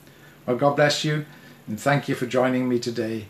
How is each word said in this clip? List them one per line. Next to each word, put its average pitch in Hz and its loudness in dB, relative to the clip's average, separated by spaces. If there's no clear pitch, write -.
Well, 127 0
God 143 2
bless 147 2
you, 151 -2
and 107 -6
thank 139 0
you 135 -2
for 123 -4
joining 127 2
me 123 2
today. 113 -4